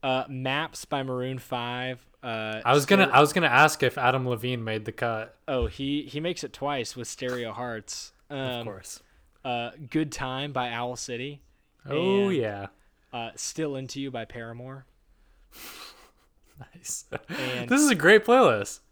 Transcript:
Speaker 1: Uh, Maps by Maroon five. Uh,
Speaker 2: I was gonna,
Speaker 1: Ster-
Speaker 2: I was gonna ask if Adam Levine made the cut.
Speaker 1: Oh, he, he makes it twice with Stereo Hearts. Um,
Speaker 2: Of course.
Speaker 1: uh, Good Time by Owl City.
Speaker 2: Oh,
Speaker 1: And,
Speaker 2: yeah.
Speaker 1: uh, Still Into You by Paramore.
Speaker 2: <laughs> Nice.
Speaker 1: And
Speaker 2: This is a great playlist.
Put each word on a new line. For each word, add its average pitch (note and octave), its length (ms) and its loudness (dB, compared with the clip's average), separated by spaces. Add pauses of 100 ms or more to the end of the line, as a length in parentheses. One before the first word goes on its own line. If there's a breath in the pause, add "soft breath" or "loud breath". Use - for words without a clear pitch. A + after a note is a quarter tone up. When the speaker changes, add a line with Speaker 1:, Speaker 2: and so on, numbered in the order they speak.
Speaker 1:
Uh, C3 280 0
Maps C3+ 560 -4
by C#3 180 -4
Maroon C3 340 -4
five. B2 680 -6 (200)
Uh, A2 420 -6
Speaker 2:
I B2 80 6
was C#3+ 140 4
gonna, G3 180 8
Speaker 1:
Ster- C#3 100 0
Speaker 2:
I C3+ 60 12
was D3+ 120 4
gonna E3+ 140 4
ask C#3 360 6
if B2 140 2
Adam B2+ 300 2
Levine A#2+ 360 -2
made A2 220 -4
the A#2+ 60 -6
cut. A2+ 440 -4 (120)
Speaker 1:
Oh, B2+ 200 0
he, C#3 360 -4
he C#3 160 -10
makes E3+ 240 -6
it C3 100 -12
twice C#3 420 -6
with A#2+ 120 -10
Stereo B2 440 -6
Hearts. A2+ 640 -10 (180)
Um, C#3+ 80 -8
Speaker 2:
Of B2 260 -6
course. G2 380 -14 (420)
Speaker 1:
uh, A#2+ 260 -4 (200)
Good D#3 200 0
Time C3+ 420 -6
by B2 180 -2
Owl B2 240 -6
City. B2+ 460 -10 (460)
Speaker 2:
Oh, F#3+ 420 2
Speaker 1:
And, F#3+ 60 0
Speaker 2:
yeah. G#2 320 -4 (460)
Speaker 1:
uh, A#2 220 -8
Still D3+ 400 -6
Into C3 260 -10
You C#3 80 -6
by A#2 160 -8
Paramore. B2 600 -14 (680 loud breath)
Speaker 2:
<laughs> - 120 -18 (1080 loud breath)
Nice. - 320 -12 (240)
Speaker 1:
And B2+ 400 -6
Speaker 2:
This C#4 120 6
is D4 80 6
a A#3+ 60 6
great F3 300 8
playlist. D#3+ 540 4 (120)